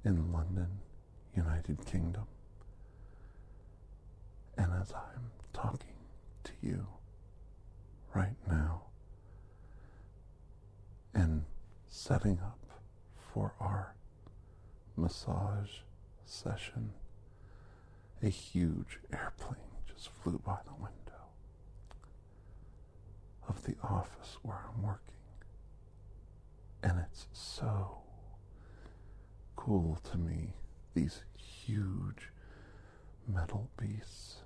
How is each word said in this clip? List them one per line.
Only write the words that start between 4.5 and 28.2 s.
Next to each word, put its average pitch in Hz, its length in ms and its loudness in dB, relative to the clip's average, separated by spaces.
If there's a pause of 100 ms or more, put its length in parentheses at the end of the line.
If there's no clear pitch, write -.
And 90 240 8
as - 140 -2
I'm - 380 -6 (200)
talking - 460 0 (460)
to - 80 -6 (100)
you - 240 2 (1300)
right 95 220 6 (120)
now 82 360 6 (2250)
and 80 320 8 (460)
setting 107 520 6
up 107 160 -2 (580)
for - 440 0
our 95 340 2 (1000)
massage 101 760 4 (540)
session, - 680 -2 (1300)
a 107 60 8
huge - 680 4 (140)
airplane - 440 -2 (300)
just - 240 -6
flew - 340 0
by 95 220 2
the - 80 -10
window - 180 -6 (2500)
of - 160 0
the - 180 2
office - 600 2
where 98 260 -4
I'm 117 140 0
working. 101 180 2 (1800)
And 90 180 8
it's - 320 -2
so - 680 0 (1500)